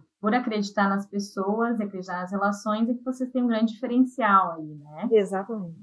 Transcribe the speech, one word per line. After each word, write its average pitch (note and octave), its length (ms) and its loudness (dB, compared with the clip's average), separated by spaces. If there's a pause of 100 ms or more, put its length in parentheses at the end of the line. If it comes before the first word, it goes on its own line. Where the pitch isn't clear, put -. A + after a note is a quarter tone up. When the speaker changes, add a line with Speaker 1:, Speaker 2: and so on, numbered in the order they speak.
(220)
Speaker 1:
por G#3+ 120 2
acreditar G#3+ 540 0
nas G3 160 0
pessoas, G#3 760 -2
acreditar F#3 440 -6
nas F3+ 80 -8
relações, G#3 580 0
é B3 60 0
que - 100 -8
vocês B3+ 260 -4
têm B3+ 120 -2
um B3 40 2
grande A3+ 280 2
diferencial A3+ 800 2
aí, D#3 220 -10
né? D3+ 380 -8
Speaker 2:
Exatamente. G3 720 2